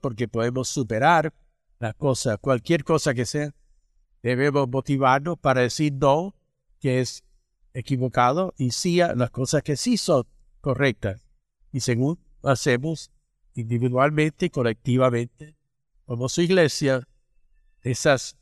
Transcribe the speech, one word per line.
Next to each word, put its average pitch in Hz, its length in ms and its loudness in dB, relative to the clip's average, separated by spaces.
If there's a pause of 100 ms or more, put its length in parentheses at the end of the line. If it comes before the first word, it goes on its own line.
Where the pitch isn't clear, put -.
porque 117 260 -4
podemos 120 400 -4
superar 135 680 0 (460)
las 117 160 -6
cosas, 127 440 -2
cualquier 143 440 -2
cosa 156 300 0
que 120 120 -2
sea. 147 300 -6 (680)
Debemos 135 460 0
motivarnos 135 720 0
para 127 220 2
decir 143 320 0
no, 147 420 2 (440)
que 127 200 0
es - 240 -6 (500)
equivocado, 131 840 0
y 127 140 -2
sí 175 280 0
a 170 160 2
las 123 160 0
cosas 135 320 -2
que 147 140 -2
sí 247 200 0
son 139 300 2 (340)
correctas. 117 640 -2 (480)
Y 135 80 -4
según 127 400 0 (240)
hacemos 139 680 -2 (420)
individualmente 127 920 0
y - 20 -2
colectivamente, 123 1080 -2 (500)
como 123 220 -6
su 170 140 -2
iglesia, 147 680 2 (720)
esas 127 600 0